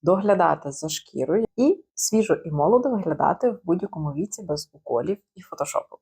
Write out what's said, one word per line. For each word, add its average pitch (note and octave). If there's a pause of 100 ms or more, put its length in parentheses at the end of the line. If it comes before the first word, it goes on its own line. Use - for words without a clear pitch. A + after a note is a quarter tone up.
доглядати F3
за D#3
шкірою D#3 (120)
і C#4+ (100)
свіжо G#3+
і -
молодо G#3
виглядати F3+
в G3+
будь-якому E3
віці G3
без D3+
уколів D3 (160)
і F#3
фотошопу. -